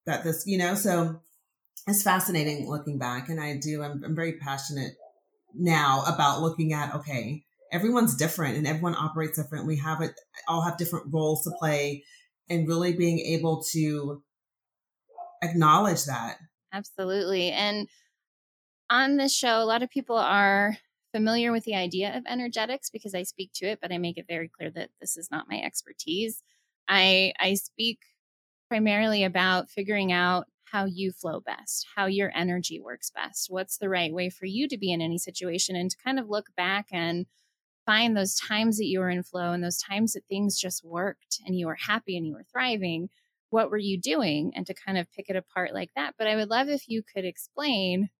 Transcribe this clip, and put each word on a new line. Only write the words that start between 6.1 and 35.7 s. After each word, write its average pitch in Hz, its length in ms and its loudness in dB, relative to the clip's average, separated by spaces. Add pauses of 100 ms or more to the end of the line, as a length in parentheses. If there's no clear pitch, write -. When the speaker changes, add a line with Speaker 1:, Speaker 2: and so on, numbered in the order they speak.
Speaker 1:
looking 160 320 2
at, 147 220 -2
okay, 139 500 -6 (260)
everyone's 226 440 4
different 147 420 0
and 151 80 2
everyone 160 280 0
operates 160 460 -2
different. 151 260 -6
We 156 100 2
have 156 260 -2
it, 151 100 -2 (340)
all 165 160 2
have 170 140 0
different 160 360 -4
roles 156 320 2
to 165 140 -4
play, 143 460 0 (460)
and 165 180 2
really 170 240 2
being 170 280 2
able 160 420 0 (100)
to 147 500 -2 (1200)
acknowledge 165 640 4
that. 117 340 -6 (340)
Speaker 2:
Absolutely. 190 800 -2
And 208 360 -2 (1000)
on 269 260 4
this 277 180 2
show, 226 280 4
a - 20 2
lot 226 180 2
of 254 80 -4
people 262 260 -2
are 202 600 4 (360)
familiar 233 400 2
with 226 120 0
the 214 100 -4
idea 185 420 -2
of 254 100 -8
energetics 240 640 -4
because 208 240 -10
I 180 100 -4
speak - 300 -10
to 185 120 -6
it, 208 140 -4
but 175 120 -6
I 175 60 -2
make 175 180 -4
it - 120 -12
very 165 200 -6
clear 165 220 -10
that 170 200 -10 (100)
this - 160 -6
is 165 140 -14
not - 180 -8
my - 120 -6
expertise. - 840 -6 (460)
I, 190 500 6
I 190 160 2
speak 220 460 -4 (680)
primarily 214 560 4
about 185 460 2
figuring 196 420 0
out 180 340 4 (180)
how 202 200 -2
you 190 260 -2
flow 170 300 -6
best, - 460 -8 (100)
how 196 100 2
your 196 280 2
energy 170 460 -2
works - 300 -10
best, - 400 -6
what's 185 280 -6
the 202 100 -4
right 175 240 0
way 180 180 -2
for - 160 -12
you 233 220 -2
to 247 100 -6
be 196 140 -2
in 170 80 0
any 165 180 -2
situation, 180 560 -4